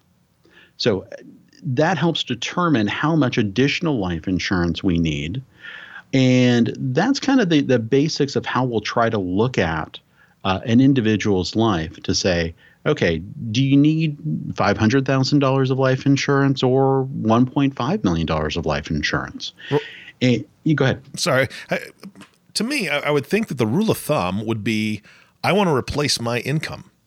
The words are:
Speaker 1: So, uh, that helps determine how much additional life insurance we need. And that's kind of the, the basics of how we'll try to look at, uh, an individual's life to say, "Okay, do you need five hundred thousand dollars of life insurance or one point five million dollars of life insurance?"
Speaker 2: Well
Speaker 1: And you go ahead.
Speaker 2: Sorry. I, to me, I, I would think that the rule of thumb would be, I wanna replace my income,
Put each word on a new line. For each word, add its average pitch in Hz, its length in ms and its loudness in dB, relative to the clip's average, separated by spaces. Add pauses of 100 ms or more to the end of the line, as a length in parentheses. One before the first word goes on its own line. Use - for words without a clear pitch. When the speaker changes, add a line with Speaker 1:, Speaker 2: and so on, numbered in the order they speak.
(760)
Speaker 1:
So, 95 260 0
uh, - 40 -20 (580)
that 151 340 0
helps 160 240 0
determine 127 640 -2
how 147 300 -2
much 131 220 0
additional 127 600 0
life 87 300 -4
insurance 87 560 0
we 87 140 2
need. 82 440 -2 (720)
And 123 640 4
that's 156 420 -2
kind 262 200 2
of 185 100 0
the, 151 100 4
the 127 180 2
basics 139 580 0
of 113 100 -4
how 123 180 -2
we'll 117 160 -2
try 113 300 0
to 110 80 -2
look 101 400 0
at, 80 400 -2 (460)
uh, - 200 -2
an 120 160 4
individual's 110 760 2
life 101 380 0 (100)
to 92 100 0
say, 85 400 0 (320)
"Okay, 98 320 0 (320)
do 120 120 2
you 139 140 4
need 156 400 2 (380)
five 98 240 0
hundred 131 260 2
thousand 135 360 2
dollars 135 300 2
of 131 80 -2
life 131 280 0
insurance 139 560 2
or 135 400 2
one 117 420 2
point 135 300 0
five 165 300 -4
million 82 220 0
dollars 78 300 -2
of 87 80 -4
life 73 260 -4
insurance?" - 600 -6 (180)
Speaker 2:
Well 147 100 0 (420)
Speaker 1:
And 123 220 2 (200)
you 160 100 2
go 139 100 2
ahead. 117 180 0 (160)
Speaker 2:
Sorry. 135 300 0 (220)
I, 180 100 -4 (760)
to 208 100 -2
me, 254 240 -4
I, 143 120 -2
I 143 100 -2
would 147 160 0
think 214 220 -2
that 147 100 -6
the 117 80 2
rule 180 240 2
of - 80 -2
thumb 104 480 -2
would 110 180 -4
be, 107 380 -2 (420)
I 151 80 2
wanna 185 220 2
replace 135 460 -2
my 120 200 -2
income, 143 500 -6 (160)